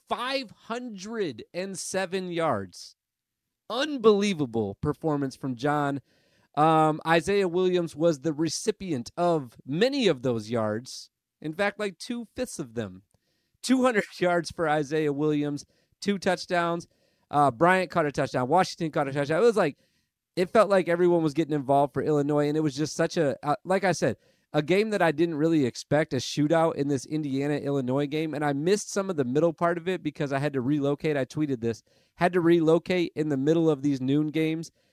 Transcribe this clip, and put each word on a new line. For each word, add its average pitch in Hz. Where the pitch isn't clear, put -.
five 247
hundred 214
and 185
seven 185
yards. 127
Unbelievable 202
performance 143
from 131
John. 143
Um, 156
Isaiah 185
Williams 180
was 160
the 151
recipient 160
of 165
many 226
of 139
those 117
yards. 113
In 156
fact, 202
like, 202
two-fifths 240
of 117
them. 98
Two 254
hundred 220
<laughs> -
yards 175
for 165
Isaiah 151
Williams, 147
two 202
touchdowns. 170
Uh, 180
Bryant 175
caught 165
a 143
touchdown. 127
Washington 170
caught 147
a 135
touchdown. 147
It 233
was 220
like, 156
it 180
felt 208
like 180
everyone 175
was 147
getting 151
involved 139
for 131
Illinois, 147
and 151
it -
was 151
just 147
such 165
a, 147
uh, 147
like 190
I 175
said, 131
a 151
game 196
that 196
I 160
didn't 165
really 156
expect, 151
a 135
shootout 160
in 143
this 139
Indiana-Illinois 143
game, 156
and 151
I 147
missed 170
some 196
of 165
the 147
middle 151
part 175
of 165
it 185
because 143
I 135
had 147
to 135
relocate. 143
I 131
tweeted 139
this. 117
Had 175
to 180
relocate 170
in 156
the 139
middle 160
of 139
these 139
noon 147
games, 160